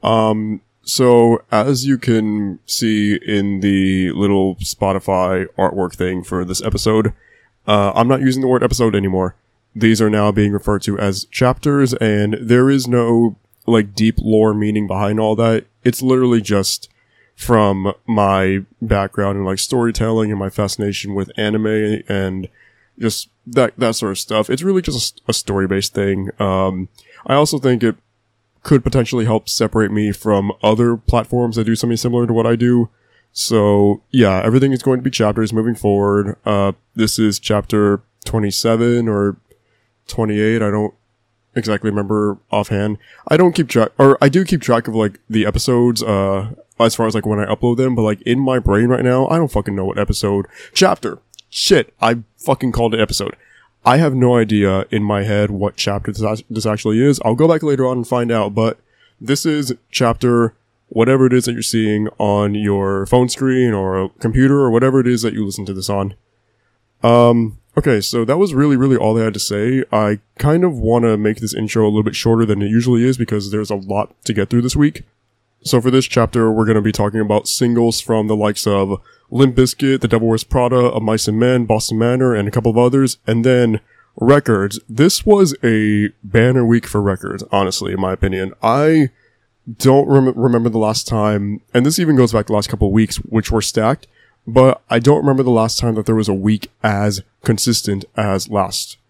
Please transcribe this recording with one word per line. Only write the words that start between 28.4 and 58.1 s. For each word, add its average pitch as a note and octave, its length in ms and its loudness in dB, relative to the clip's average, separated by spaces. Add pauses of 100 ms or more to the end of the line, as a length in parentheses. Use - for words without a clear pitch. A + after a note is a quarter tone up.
could C3+ 220 2
potentially A#2+ 420 -2
help A2 240 -2
separate A2 400 0
me G#2 220 0
from G2+ 400 -2 (100)
other A#2 360 2
platforms A#2 580 -2
that A2+ 80 -2
do A2+ 120 0
something A#2 220 -2
similar A#2+ 300 -2
to A2+ 60 0
what A2+ 120 2
I A#2 100 2
do. A#2+ 360 2 (400)
So, G#2 800 2
yeah, G2 320 2
everything C3 280 2
is C3 120 -4
going B2+ 160 0
to B2 40 -12
be C3+ 60 -2
chapters A2 420 -2
moving A2+ 220 -2
forward. G2+ 720 0
Uh, G2 280 0 (200)
this A2 240 -2
is G#2+ 220 0
chapter G#2 640 0 (200)
twenty-seven A2+ 840 0
or G2+ 300 -2 (680)
twenty-eight. A2 560 -2
I G#2+ 80 -2
don't G#2+ 240 -4 (600)
exactly G#2+ 340 -2
remember G#2 480 -2 (140)
offhand. G#2 480 -4 (280)
I D3+ 80 2
don't F3 200 4
keep D3 140 -2
track, - 280 0
or C#3 240 6
I C#3+ 80 4
do F3+ 160 0
keep E3+ 160 -2
track A#2 260 0
of, A2+ 60 -8
like, G#2+ 340 -2
the G#2+ 200 0
episodes, A#2+ 560 0
uh, G2 500 -2 (240)
as A2+ 160 2
far A2+ 140 -2
as, G#2+ 80 -2
like, G#2+ 100 -4
when G#2+ 140 -2
I G#2 120 -2
upload A#2+ 260 0
them, C3 180 0
but, A#2 80 0
like, G#2+ 200 -2
in B2 160 0
my C3 200 0
brain G#2+ 300 2
right B2+ 140 0
now, B2+ 260 2
I - 80 0
don't D#3+ 140 0
fucking G#2 240 -4
know F#2+ 100 -4
what G2 120 -4
episode. G2+ 480 -2 (280)
Chapter. F3+ 440 0 (360)
Shit, - 460 0
I A#2 200 2 (180)
fucking C3+ 340 -2
called A2+ 220 -2
it A2+ 80 0
episode. G#2+ 340 -4 (480)
I B2+ 140 4
have D3+ 180 2
no B2 220 4
idea G2+ 520 2
in G#2 140 -2
my G2+ 200 -2
head G#2 280 -2
what G2+ 240 -4
chapter G2+ 340 -6
this G#2 140 -6
act-, G#2+ 260 -4
this A2 160 -6
actually A2 380 0
is. C#3 220 2
I'll A2+ 100 2
go D3 100 2
back E3 160 2
later C#3+ 240 0
on B2+ 120 -2
and A#2+ 100 -6
find A#2+ 240 -2